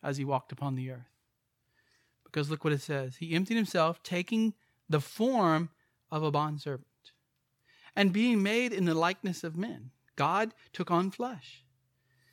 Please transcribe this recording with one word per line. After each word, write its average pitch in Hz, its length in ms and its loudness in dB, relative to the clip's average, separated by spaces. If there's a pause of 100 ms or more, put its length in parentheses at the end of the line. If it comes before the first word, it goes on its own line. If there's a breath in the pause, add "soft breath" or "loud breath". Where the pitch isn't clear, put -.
as 143 160 -4
he 139 80 -4
walked 135 260 -2
upon 139 220 -4
the 127 160 -4
earth. 123 220 -16 (1120)
Because 147 260 -4
look 156 140 -4
what 151 100 2
it 139 80 0
says. 135 360 -6
"He 165 160 -6
emptied 190 240 2
himself, 170 440 2
taking 220 540 0 (340)
the 151 120 2
form 180 680 2 (400)
of 156 140 -2
a 151 80 2
bondservant, 147 800 -4 (840 soft breath)
and 196 160 6
being 220 300 4
made 233 320 2
in 185 120 0
the 165 100 4
likeness 175 480 0
of 165 120 -8
men." 127 360 -8 (240)
God 190 400 0 (180 soft breath)
took - 160 -6
on 180 220 2
flesh. 240 520 -8 (680)